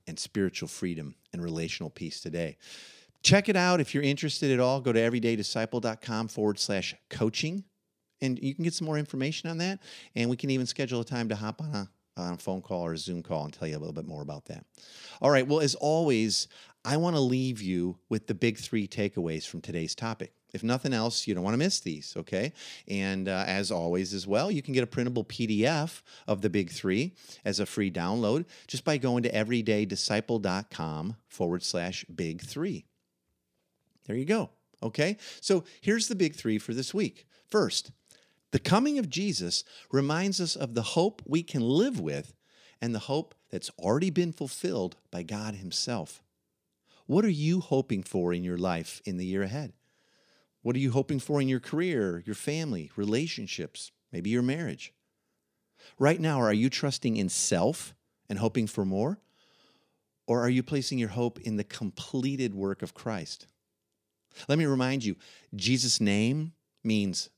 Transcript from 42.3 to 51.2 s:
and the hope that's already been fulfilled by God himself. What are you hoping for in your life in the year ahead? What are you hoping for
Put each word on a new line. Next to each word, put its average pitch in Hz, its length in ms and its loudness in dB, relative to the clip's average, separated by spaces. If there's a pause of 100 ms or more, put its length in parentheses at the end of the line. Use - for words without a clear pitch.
and 120 140 -2
the 107 60 -2
hope 147 340 -4 (160)
that's - 300 -8
already 135 300 4
been 170 220 2
fulfilled 131 640 -4 (160)
by 87 140 -6
God 104 320 -6
himself. 95 640 -6 (840)
What 190 180 6
are 220 40 6
you 160 300 4
hoping 131 460 0
for 87 280 2
in 87 120 0
your 90 120 -2
life 87 480 -2
in 95 120 -4
the 90 100 -2
year 95 160 0
ahead? 120 300 -4 (920)
What 120 140 0
are 135 40 0
you 135 120 2
hoping 139 260 2
for 143 220 0